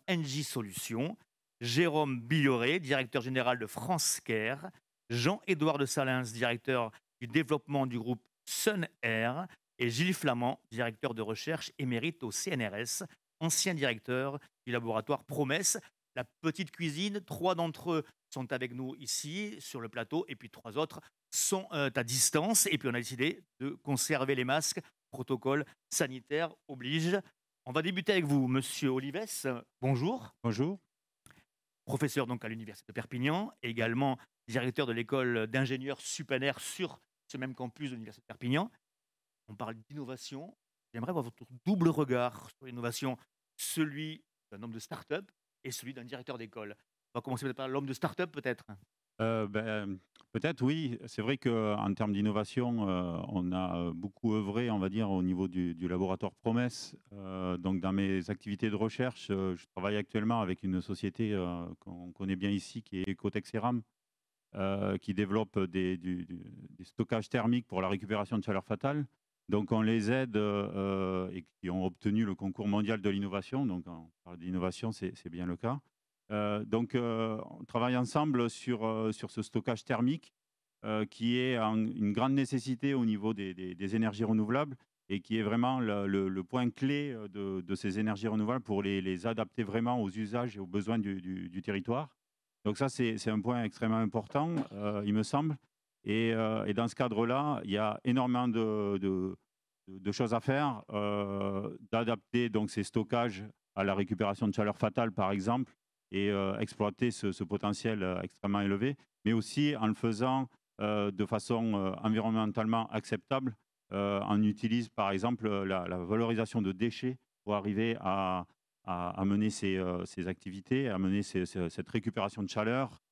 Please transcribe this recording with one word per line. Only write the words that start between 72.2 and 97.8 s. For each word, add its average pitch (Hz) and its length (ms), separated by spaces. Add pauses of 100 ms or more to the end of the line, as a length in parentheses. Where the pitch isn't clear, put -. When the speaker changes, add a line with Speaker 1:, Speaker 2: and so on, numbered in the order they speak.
Speaker 2:
le 95 100
concours 98 320
mondial 104 320
de 101 100
l'innovation. 101 560
Donc, 90 220
on 82 240 (140)
parle 87 140
d'innovation, 92 520
c'est, 92 240
c'est - 140
bien 87 160
le 87 100
cas. 123 240 (520)
Euh, 104 340
donc, 117 300
euh, 113 440 (120)
on - 140
travaille 120 300
ensemble 123 540
sur, 113 340
euh, 110 280
sur - 180
ce 107 140
stockage 113 400
thermique, 123 500 (500)
euh, 107 220
qui 117 320
est 127 220
en, 110 180
une 107 360
grande 127 200
nécessité 135 640
au 123 100
niveau 107 300
des, 98 180
des, 90 220
des 98 200
énergies 110 280
renouvelables 113 520 (320)
et 98 120
qui 110 180
est 113 60
vraiment 120 360
le, 104 280
le, 98 200
le 95 160
point 123 280
clé, 143 400
euh, 110 160
de, 98 340
de 90 140
ces 98 240
énergies 107 280
renouvelables 110 360
pour 101 180
les, 98 200
les 92 260
adapter 113 340
vraiment 117 400
aux 98 80
usages 107 480
et - 20
aux 98 60
besoins 101 320
du, 98 240
du, 90 260
du 87 140
territoire. 117 560 (460)
Donc 104 160
ça, 139 100
c'est, 113 300
c'est - 100
un 107 100
point 120 240
extrêmement 110 340
important, 113 580 (160)
euh, 104 340
il 104 80
me 107 80
semble. 147 340 (500)
Et, 113 280
euh, 110 320
et 101 80
dans 117 140
ce - 80
cadre-là, 127 680
il 104 40
y 98 80
a 107 260